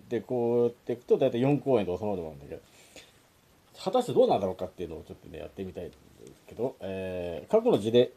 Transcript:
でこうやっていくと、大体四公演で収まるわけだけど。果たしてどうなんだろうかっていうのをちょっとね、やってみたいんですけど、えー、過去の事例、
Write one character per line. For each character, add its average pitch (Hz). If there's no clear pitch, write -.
で 113
こ 120
う -
や 120
っ -
て -
い -
く -
と、 208
大 139
体 117
四 139
公 131
演 95
で 90
収 110
ま 104
る 87
わ 78
け 71
だ 71
け 80
ど。 -
果 190
た 254
し -
て 139
ど 226
う -
な 143
ん -
だ 98
ろ 92
う 90
か 92
っ 87
て -
い 87
う 80
の 80
を 80
ち 92
ょ -
っ -
と -
ね、 80
や 80
っ -
て 98
み 92
た -
い 87
ん -
で -
す -
け -
ど、 117
え 90
ー、 -
過 220
去 240
の 156
事 104
例、 120